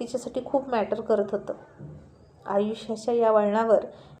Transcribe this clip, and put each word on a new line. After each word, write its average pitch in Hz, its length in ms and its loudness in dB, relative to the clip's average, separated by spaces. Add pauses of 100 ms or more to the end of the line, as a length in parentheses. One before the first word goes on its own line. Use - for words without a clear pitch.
तिच्यासाठी 247 440 -6
खूप 269 240 -2
मॅटर 220 320 0
करत 202 320 0
होतं. 202 220 -4 (920)
आयुष्याच्या 220 680 -2
या 226 180 4
वळणावर 214 520 4 (360)